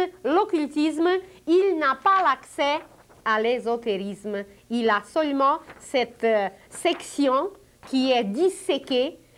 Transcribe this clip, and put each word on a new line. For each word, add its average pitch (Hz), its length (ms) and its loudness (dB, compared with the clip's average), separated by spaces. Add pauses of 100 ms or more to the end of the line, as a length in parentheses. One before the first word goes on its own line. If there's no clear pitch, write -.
(240)
l'occultisme, 311 840 0 (380)
il 370 320 2
n'a 269 240 0
pas 381 200 4
l'accès 285 580 0 (440)
à 220 160 0
l'ésotérisme. 214 1040 -2 (240)
Il 226 220 0
a 208 120 2
seulement 285 560 0 (200)
cette, 240 460 -4
euh, 214 240 2 (200)
section 294 840 -2 (380)
qui 262 220 0
est 240 140 2
disséquée 277 920 -2 (200)